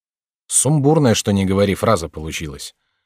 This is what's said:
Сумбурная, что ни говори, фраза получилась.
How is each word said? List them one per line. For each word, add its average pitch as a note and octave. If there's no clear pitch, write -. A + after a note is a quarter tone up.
Сумбурная, C#3+
что -
ни G2
говори, G2
фраза F2+
получилась. D#2